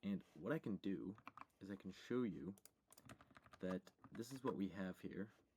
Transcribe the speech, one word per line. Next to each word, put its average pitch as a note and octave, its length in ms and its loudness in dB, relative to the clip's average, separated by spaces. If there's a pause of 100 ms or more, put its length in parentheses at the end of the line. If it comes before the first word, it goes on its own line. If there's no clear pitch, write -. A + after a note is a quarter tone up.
And G3+ 180 4 (120)
what C3+ 200 2
I D#3+ 60 6
can A2 240 2
do F#2 320 2 (480)
is G2 80 -8
I G2+ 40 0
can F#2+ 180 -6 (160)
show B2 140 6
you A#2 300 0 (1080)
that F#2 200 2 (340)
this A2+ 160 -2
is C3 120 -6
what B2+ 140 4
we F#2+ 200 2
have F#2 240 0
here F#2+ 260 -2 (300)